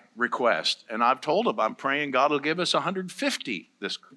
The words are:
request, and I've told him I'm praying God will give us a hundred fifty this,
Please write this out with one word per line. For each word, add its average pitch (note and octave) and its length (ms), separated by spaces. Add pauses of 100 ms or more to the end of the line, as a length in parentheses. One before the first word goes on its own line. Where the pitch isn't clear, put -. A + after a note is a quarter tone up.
(160)
request, A2+ 760
and A#2 140
I've C3 180
told F#3+ 260
him A#2 120
I'm A2+ 160
praying C#3+ 360
God C3+ 200
will D3 80
give D#3 200
us E3+ 140
a D#3 80
hundred F#3 300
fifty C#3 580 (100)
this, - 180 (200)